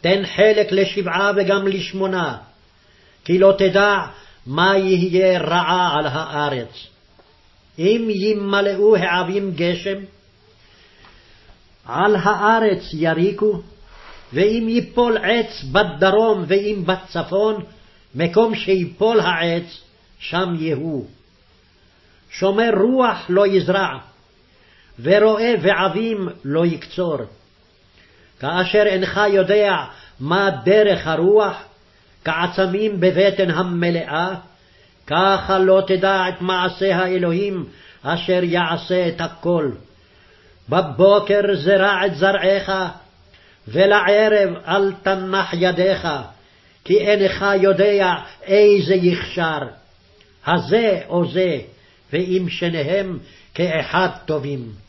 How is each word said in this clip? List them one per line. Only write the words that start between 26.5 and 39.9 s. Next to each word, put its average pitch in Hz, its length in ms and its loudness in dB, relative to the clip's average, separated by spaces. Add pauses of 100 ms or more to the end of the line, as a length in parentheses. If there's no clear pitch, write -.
יקצור. 165 520 -4 (1200)
כאשר 180 460 0
אינך 190 440 0
יודע 196 460 2 (440)
מה 180 300 0 (160)
דרך 202 420 4
הרוח, 185 560 2 (640)
כעצמים 185 760 -2
בבטן 185 520 2
המלאה, 170 840 -2 (760)
ככה 190 520 2
לא 190 280 6
תדע 190 420 0
את 180 120 -10
מעשה 185 540 -2
האלוהים 180 680 -2 (380)
אשר 175 400 -2
יעשה 175 640 -2
את 170 140 -6
הכל. 165 500 -4 (960)